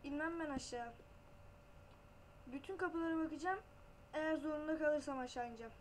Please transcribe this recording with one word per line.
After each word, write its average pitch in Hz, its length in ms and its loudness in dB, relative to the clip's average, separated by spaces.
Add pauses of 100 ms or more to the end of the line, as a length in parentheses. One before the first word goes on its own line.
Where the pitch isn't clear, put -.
İnmem 311 360 0
ben 311 100 0
aşağı. 240 440 -2 (1500)
Bütün 277 300 -4
kapılara 330 400 4
bakacağım. 320 420 2 (540)
Eğer 311 220 6
zorunda 302 440 2
kalırsam 294 400 4
aşağı 247 300 -2
ineceğim. 226 320 -8